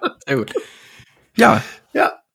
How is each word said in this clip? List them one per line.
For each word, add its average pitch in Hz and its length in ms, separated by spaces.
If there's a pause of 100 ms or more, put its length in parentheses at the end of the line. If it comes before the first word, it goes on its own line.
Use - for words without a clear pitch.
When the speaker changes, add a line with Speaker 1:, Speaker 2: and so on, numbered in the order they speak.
(260)
Speaker 1:
sehr 139 100
gut. 110 160 (840)
Ja. 226 260 (300)
Speaker 2:
Ja, - 280 (140)